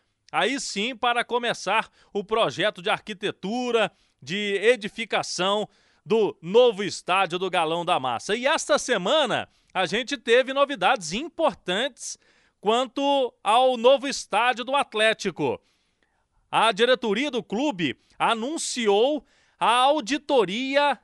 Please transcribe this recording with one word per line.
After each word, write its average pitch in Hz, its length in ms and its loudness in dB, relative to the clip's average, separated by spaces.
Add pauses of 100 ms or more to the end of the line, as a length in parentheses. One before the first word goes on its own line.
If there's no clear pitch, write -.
(320)
aí 202 260 0
sim 226 380 -6
para 240 300 -2
começar 220 640 -2 (240)
o 202 100 -4
projeto 190 580 -2
de 185 80 -4
arquitetura, 214 1000 -2 (300)
de 196 340 -4
edificação 202 1120 0 (380)
do 196 360 0
novo 208 400 4
estádio 185 560 -2
do 185 120 -4
Galão 170 340 0
da 165 160 0
Massa. 127 380 -4
E 247 100 0
esta 302 300 0
semana 208 720 0 (240)
a 185 120 -2
gente 220 300 -4
teve 240 380 2
novidades 233 580 0
importantes 247 1080 -4 (440)
quanto 262 720 0 (100)
ao 254 320 4
novo 247 320 4
estádio 240 560 -2
do 262 140 -2
Atlético. 208 800 -2 (920)
A 214 220 2
diretoria 233 580 0
do 240 140 -4
clube 190 540 -2 (200)
anunciou 233 1080 0 (360)
a 190 100 2
auditoria 269 1300 2